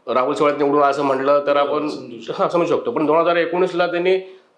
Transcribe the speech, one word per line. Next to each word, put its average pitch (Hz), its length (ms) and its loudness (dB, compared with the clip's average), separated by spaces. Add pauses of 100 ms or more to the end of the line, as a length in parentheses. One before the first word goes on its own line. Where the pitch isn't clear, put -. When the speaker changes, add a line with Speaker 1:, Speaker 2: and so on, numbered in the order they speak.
Speaker 1:
राहुल 127 260 0
शेवाळे 143 240 2
निवडून 143 240 2
असं 139 220 2
म्हटलं, 139 440 2
तर 143 100 2
Speaker 2:
हो, 143 100 2
Speaker 1:
आपण, 147 220 -4
Speaker 2:
समजू 123 320 -12
शकतो. 156 220 -4
Speaker 1:
हा, 170 60 0
समजू 160 280 0
शकतो. 120 140 -4
पण 151 140 -2
दोन 147 120 2
हजार 170 180 2
एकोणीसला 170 520 0
त्यांनी, 175 300 0 (400)